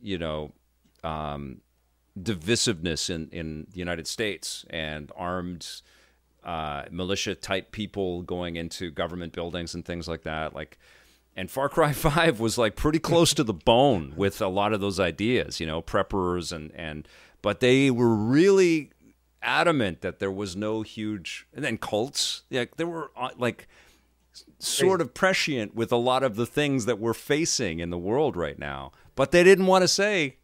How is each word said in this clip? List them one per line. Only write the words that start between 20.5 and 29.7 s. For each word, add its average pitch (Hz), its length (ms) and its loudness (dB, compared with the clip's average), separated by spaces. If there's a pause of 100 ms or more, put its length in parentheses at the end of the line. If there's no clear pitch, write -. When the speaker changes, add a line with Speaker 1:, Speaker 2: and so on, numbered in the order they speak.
Speaker 1:
no 107 260 -4
huge, 107 680 -8
and 135 120 -8
then 117 140 -2
cults, - 720 -4
like, 120 260 -4
they 165 80 -4
were, 165 320 -8
uh, 123 200 -4
like, 117 300 -4 (680)
s-, - 120 -20 (160)
sort 180 400 2
Speaker 2:
Crazy. 143 80 0
Speaker 1:
of - 60 -18
prescient 151 600 0
with 113 180 -2
a 120 40 4
lot 127 260 2
of 117 140 0
the 117 100 0
things 139 400 0
that 113 120 0
we're 113 140 0
facing 135 680 -2
in 85 100 -6
the 87 80 -4
world 107 380 0
right 76 220 -4
now, 69 340 -10 (240)
but 139 160 2
they 175 120 8
didn't 190 220 10
wanna 185 220 6